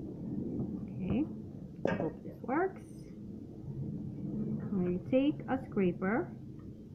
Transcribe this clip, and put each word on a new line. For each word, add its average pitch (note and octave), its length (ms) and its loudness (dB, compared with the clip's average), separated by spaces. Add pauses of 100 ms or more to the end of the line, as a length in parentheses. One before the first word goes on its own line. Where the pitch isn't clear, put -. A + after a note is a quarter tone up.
(1000)
Okay, G3+ 240 4 (720)
hope D#3 160 0 (100)
this - 200 -8
works. E4+ 380 2 (1900)
Now F3+ 160 4
you F3+ 120 2 (100)
take C#4 400 6
a C4 80 4 (100)
scraper G3 600 4 (680)